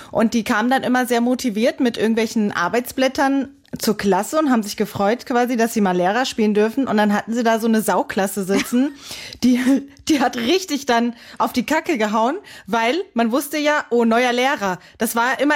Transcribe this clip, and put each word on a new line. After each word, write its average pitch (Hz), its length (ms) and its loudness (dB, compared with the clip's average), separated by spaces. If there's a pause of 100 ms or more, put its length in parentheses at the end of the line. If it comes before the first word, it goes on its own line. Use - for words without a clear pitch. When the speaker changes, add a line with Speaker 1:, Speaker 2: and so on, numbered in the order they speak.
(120)
Speaker 1:
Und 220 240 0
die 226 80 0
kamen 220 260 0
dann 262 140 0
immer 254 240 0
sehr 240 140 0
motiviert 247 580 0
mit 240 180 0
irgendwelchen 220 540 0
Arbeitsblättern 262 960 0 (280)
zur 208 200 0
Klasse 202 420 0
und 311 100 2
haben 233 140 2
sich 202 140 -8
gefreut 208 500 -2
quasi, 247 280 0
dass 226 200 0
sie 220 60 2
mal 185 140 2
Lehrer 196 300 0
spielen 214 300 0
dürfen. 226 320 2
Und 214 100 0
dann 214 160 4
hatten 214 220 -2
sie 240 80 0
da 226 160 2
so 226 80 -2
eine 220 160 2
Sauklasse 196 600 -2
sitzen, 254 520 0 (220)
Speaker 2:
<laughs> - 260 -10
Speaker 1:
die, 247 160 4 (480)
die 302 140 2
hat 254 160 0
richtig 285 500 -2
dann 240 260 0 (240)
auf 233 160 -2
die 247 140 -2
Kacke 320 320 0
gehauen, 220 380 0 (280)
weil 226 300 0 (180)
man 233 180 0
wusste 302 280 -2
ja, 294 320 0
oh, 240 140 2
neuer 240 280 2
Lehrer. 240 460 0 (180)
Das 226 180 -4
war 233 240 0
immer 285 160 2